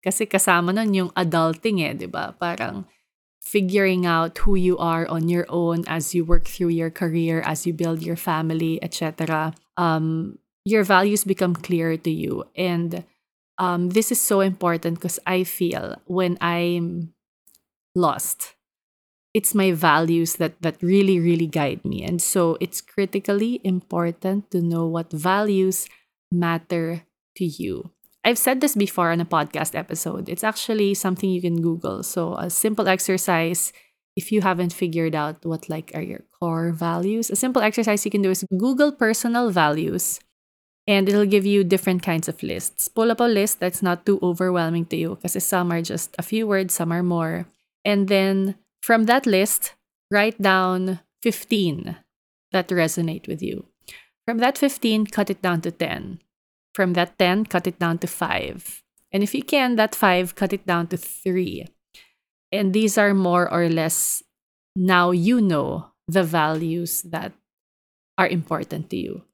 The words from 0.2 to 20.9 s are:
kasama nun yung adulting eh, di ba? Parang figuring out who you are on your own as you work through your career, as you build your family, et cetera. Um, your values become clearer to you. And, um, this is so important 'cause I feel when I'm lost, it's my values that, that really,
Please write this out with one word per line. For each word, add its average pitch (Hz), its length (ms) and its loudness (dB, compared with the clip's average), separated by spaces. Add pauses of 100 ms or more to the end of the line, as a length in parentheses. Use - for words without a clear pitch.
kasama 185 480 2
nun 214 200 0
yung 185 240 0
adulting 165 640 0
eh, 147 120 -4
di - 120 -10
ba? - 320 -8
Parang 185 480 -6 (560)
figuring 190 640 0
out 165 400 0
who 196 80 8
you 180 240 4
are 165 300 0
on 165 200 -2
your 175 200 0
own 170 400 0
as 165 260 -4
you 170 100 2
work 165 220 8
through 175 240 -2
your 165 200 -2
career, 165 520 -2
as - 240 -4
you 175 60 -2
build 165 300 -2
your 165 120 -4
family, 160 680 -2
et 170 120 -8
cetera. 160 580 -4 (240)
Um, 160 640 -2 (260)
your 208 200 4
values 202 400 4
become 185 300 0
clearer 165 420 -2
to 165 140 -4
you. 156 340 -4 (100)
And, 170 500 -4 (540)
um, 180 320 0
this 220 220 2
is 233 80 0
so 196 200 2
important 170 600 0
'cause - 260 -6
I 185 160 0
feel - 540 -4 (100)
when 175 340 0
I'm 170 720 -2 (800)
lost, - 600 -2 (800)
it's 214 220 0
my 190 160 4
values 165 640 2
that, 160 240 -4
that 160 220 -4
really, 190 360 4